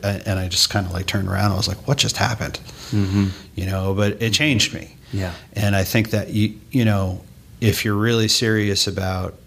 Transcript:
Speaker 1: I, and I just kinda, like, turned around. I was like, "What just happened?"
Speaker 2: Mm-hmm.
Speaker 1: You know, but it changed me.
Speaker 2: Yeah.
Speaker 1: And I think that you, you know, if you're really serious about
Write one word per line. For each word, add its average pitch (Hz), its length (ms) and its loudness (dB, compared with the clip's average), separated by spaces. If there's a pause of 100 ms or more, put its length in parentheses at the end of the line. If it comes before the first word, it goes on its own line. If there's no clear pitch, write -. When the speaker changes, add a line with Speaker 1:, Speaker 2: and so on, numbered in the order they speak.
Speaker 1:
I, 101 60 2 (160)
and 95 140 0
I 92 100 -4
just - 200 0
kinda, 95 220 0
like, 90 160 -4
turned 95 220 -2
around. 95 240 2
I - 20 0
was 98 140 0
like, - 180 -6
"What 139 100 2
just - 200 0
happened?" 104 420 -2 (320)
Speaker 2:
Mm-hmm. 98 360 2 (280)
Speaker 1:
You 92 120 -2
know, 95 260 0
but 101 280 0
it 113 120 0
changed 147 400 2
me. - 240 -14 (160)
Speaker 2:
Yeah. 92 200 -4 (200)
Speaker 1:
And 104 200 2
I 95 120 2
think 110 240 2
that 104 220 -2
you, 107 280 0 (100)
you 127 140 2
know, 95 380 2 (400)
if 107 240 2
you're 107 100 2
really 113 320 2
serious 107 600 2
about 92 480 -4 (120)